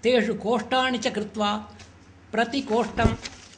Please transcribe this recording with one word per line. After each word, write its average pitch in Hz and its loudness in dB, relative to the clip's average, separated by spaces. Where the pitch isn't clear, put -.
तेषु 226 4
कोष्ठाणि 247 0
च - -4
कृत्वा 214 -2
प्रतिकोष्ठं 226 0